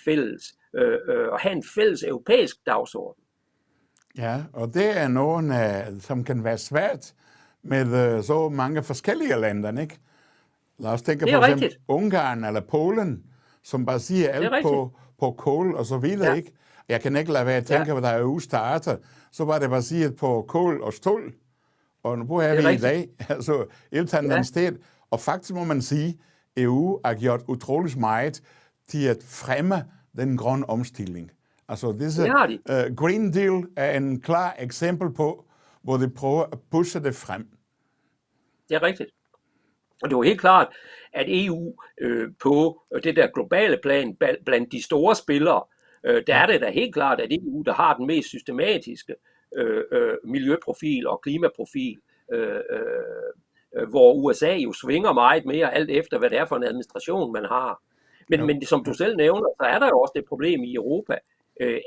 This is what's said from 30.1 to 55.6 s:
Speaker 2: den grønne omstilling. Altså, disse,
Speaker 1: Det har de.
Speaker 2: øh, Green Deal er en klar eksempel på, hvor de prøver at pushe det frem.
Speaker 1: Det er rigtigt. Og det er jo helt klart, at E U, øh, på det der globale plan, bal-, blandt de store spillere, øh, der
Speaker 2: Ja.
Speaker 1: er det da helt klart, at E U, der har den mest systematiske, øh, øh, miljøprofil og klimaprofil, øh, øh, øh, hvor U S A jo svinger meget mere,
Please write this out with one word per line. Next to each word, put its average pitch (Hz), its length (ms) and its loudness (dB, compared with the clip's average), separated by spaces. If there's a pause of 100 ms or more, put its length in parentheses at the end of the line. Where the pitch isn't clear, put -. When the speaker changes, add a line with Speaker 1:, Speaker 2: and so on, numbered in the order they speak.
Speaker 2:
den 131 200 -2
grønne 127 320 -2
omstilling. 95 640 -8 (360)
Altså, 104 320 -6
disse, 156 220 -4
Speaker 1:
Det 247 100 0
har 285 160 4
de. - 60 -4
Speaker 2:
øh, 127 420 -2
Green 180 380 0
Deal 190 300 0 (140)
er 143 200 0
en 135 240 -2
klar 180 380 0
eksempel 165 540 -4
på, 156 320 -4 (360)
hvor 131 160 -2
de 127 120 0
prøver 139 340 -2
at 135 160 -10 (120)
pushe 170 320 0
det 127 120 -2
frem. 101 320 -10 (1200)
Speaker 1:
Det 156 60 -2
er 156 80 0
rigtigt. 185 260 -2 (960)
Og 143 60 -2
det 135 60 2
er - 20 4
jo 123 40 4
helt 180 180 4
klart, 165 280 6 (460)
at 135 160 -2
E 190 220 0
U, 165 220 -6 (240)
øh, 117 320 -2 (100)
på 156 420 2 (220)
det 160 120 0
der 143 180 6
globale 170 500 2
plan, 139 320 0
bal-, 131 300 0
blandt 120 260 2
de 123 120 -8
store 170 320 4
spillere, 147 480 2 (400)
øh, 120 240 4
der 135 80 4
Speaker 2:
Ja. 139 60 6
Speaker 1:
er 175 40 6
det 196 160 4
da 113 100 0
helt 196 220 0
klart, 135 260 2
at 113 140 -2
E 175 140 -2
U, 143 140 -6
der 127 120 0
har 160 240 2
den 127 100 -4
mest 151 200 0
systematiske, 139 880 -4 (420)
øh, 110 340 0
øh, 120 220 2 (100)
miljøprofil 135 840 -2
og 123 140 -4
klimaprofil, 135 760 -4 (360)
øh, 110 220 -2 (160)
øh, 110 100 -4 (920)
øh, 113 140 -4
hvor 123 240 10
U 139 200 2
S 127 100 -2
A 170 100 4
jo 127 200 -2
svinger 165 400 0
meget 131 320 4
mere, 143 280 0